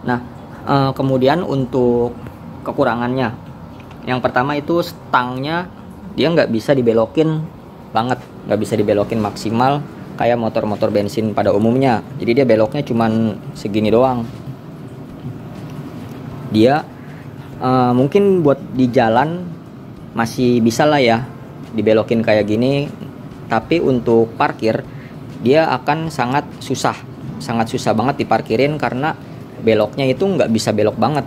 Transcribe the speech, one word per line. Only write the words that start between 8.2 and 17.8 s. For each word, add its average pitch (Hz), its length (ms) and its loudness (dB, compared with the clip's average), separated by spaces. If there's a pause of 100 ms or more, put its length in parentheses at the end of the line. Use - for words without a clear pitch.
nggak 107 80 2
bisa 107 160 -2
dibelokin 104 480 2
maksimal 117 560 0 (400)
kayak 117 160 2
motor-motor 107 560 -2
bensin 104 400 0
pada 101 240 2
umumnya. 113 480 2 (160)
Jadi 120 240 2
dia - 0 -
beloknya 113 400 2
cuman 113 560 0 (160)
segini 107 320 0
doang. 120 400 4 (2250)
Dia, 123 320 6 (800)
eh, 127 320 4